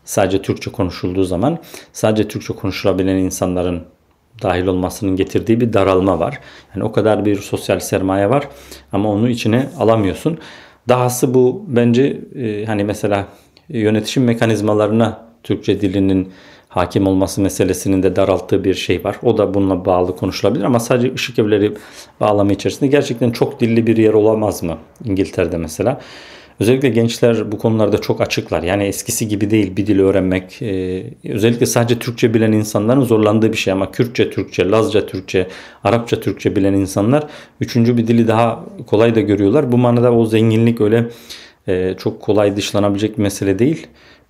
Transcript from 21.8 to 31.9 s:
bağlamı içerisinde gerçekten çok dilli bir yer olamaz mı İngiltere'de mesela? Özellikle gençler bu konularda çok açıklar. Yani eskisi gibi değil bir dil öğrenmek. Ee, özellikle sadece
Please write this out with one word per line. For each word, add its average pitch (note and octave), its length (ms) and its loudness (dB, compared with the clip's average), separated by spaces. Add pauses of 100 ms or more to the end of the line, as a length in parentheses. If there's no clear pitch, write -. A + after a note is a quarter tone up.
bağlamı G2+ 320 2
içerisinde - 380 -2
gerçekten C3+ 400 0
çok C3 300 -2
dilli A2+ 260 2
bir A2+ 100 4
yer G#2+ 160 4
olamaz G#2+ 500 2
mı E2 160 -6 (260)
İngiltere'de F#2 520 -2
mesela? F#2+ 440 -4 (600)
Özellikle C3 280 2
gençler A2+ 640 0
bu G#2+ 60 -4
konularda A2 400 2
çok - 220 -4
açıklar. F#2+ 420 -4
Yani G2 220 -2
eskisi A2 440 -4
gibi G#2 220 -2
değil G2 260 0
bir G2+ 100 -2
dil G2 140 2
öğrenmek. F#2 640 0
Ee, F#2 420 -6 (200)
özellikle A#2 420 0
sadece A#2 320 0